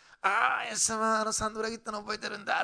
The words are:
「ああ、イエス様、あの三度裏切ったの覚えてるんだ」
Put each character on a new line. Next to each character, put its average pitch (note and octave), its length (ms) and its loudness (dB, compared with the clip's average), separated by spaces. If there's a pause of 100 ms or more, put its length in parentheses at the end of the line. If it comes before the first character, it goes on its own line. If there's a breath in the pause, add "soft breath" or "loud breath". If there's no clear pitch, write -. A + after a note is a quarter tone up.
(200 loud breath)
「あ A3 420 4
あ、 A#3+ 60 -6
イ A3 40 -6
エ G#3 40 -4
ス - 80 2
様、 A3 360 2
あ G#3+ 40 0
の G#3+ 80 0
三 A3 220 -2
度 A3 60 -4
裏 A3 100 -2
切 A#3 60 -6
っ - 20 -18
た A3+ 140 -10
の G#3 80 -6
覚 G#3 140 -6
え G#3 40 -6
て G#3+ 100 -6
る G#3 100 -6
ん G3+ 60 -14
だ」 - 200 0